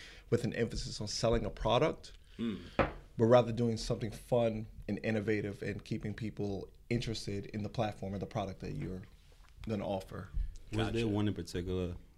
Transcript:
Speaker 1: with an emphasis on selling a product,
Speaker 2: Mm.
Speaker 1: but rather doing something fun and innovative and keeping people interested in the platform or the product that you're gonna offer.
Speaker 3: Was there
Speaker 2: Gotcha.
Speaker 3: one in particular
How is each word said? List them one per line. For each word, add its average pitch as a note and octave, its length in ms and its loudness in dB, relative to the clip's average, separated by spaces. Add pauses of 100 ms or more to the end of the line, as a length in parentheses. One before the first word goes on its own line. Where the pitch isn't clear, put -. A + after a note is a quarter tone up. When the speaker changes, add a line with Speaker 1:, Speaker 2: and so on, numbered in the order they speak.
(300)
Speaker 1:
with A#2 140 4
an A2 100 0
emphasis - 480 -2
on A2 60 -4
selling A2+ 380 2
a - 40 -2
product, B2+ 640 2 (260)
Speaker 2:
Mm. A2 180 -2 (200)
Speaker 1:
but - 480 2
rather A#2 260 8
doing A2+ 260 2
something A2 340 -2
fun A2 560 2 (200)
and G2+ 160 0
innovative G#2 580 0
and G2+ 220 -4
keeping G#2+ 300 -4
people G2+ 540 -4 (220)
interested G#2 580 -2
in G#2 160 -4
the G#2 60 -4
platform G#2 440 -2
or G2+ 60 -2
the F#2 60 -4
product F#2+ 360 -4
that G2 140 -4
you're F#2 260 -4 (680)
gonna G#2 200 -2
offer. F#2+ 420 -4 (440)
Speaker 3:
Was A2 180 2
there A2+ 120 2
Speaker 2:
Gotcha. A2+ 40 2
Speaker 3:
one G#2 200 4
in G2+ 60 2
particular F2+ 600 -2 (240)